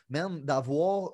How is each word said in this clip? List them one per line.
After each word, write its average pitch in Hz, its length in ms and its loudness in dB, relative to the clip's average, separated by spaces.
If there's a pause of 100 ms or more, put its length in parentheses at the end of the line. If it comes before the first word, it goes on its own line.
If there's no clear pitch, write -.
man, 165 360 -4
d'avoir, 151 680 2